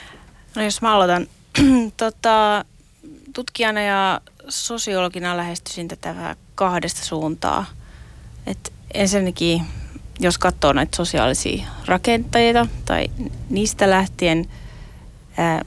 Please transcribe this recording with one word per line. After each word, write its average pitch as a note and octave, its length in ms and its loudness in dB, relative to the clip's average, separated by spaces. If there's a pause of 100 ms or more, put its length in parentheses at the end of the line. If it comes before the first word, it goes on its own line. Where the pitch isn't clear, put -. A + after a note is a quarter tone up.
(560)
No G#3+ 80 -4
jos G#3 180 -4
mä A3+ 140 4
aloitan, F3 320 4 (340)
<clears throat> B3 360 4
tota, A3 680 2 (760)
tutkijana G#3+ 400 -2
ja G3 400 0 (280)
sosiologina F3+ 880 -4
lähestyisin F3 500 -8
tätä E3+ 280 -10
vähän E3+ 200 -8 (200)
kahdesta F3+ 500 -2
suuntaa. D#3+ 600 -2 (800)
Et - 280 -10 (200)
ensinnäkin, F#3 680 2 (580)
jos F3 180 2
katsoo F3 360 2
näitä C#3 240 0
sosiaalisia D3+ 680 0 (200)
rakenteita A#3 800 4 (180)
tai E2 220 -2 (420)
niistä G3+ 400 2
lähtien, F#3 560 2 (920)
ää, E3 300 0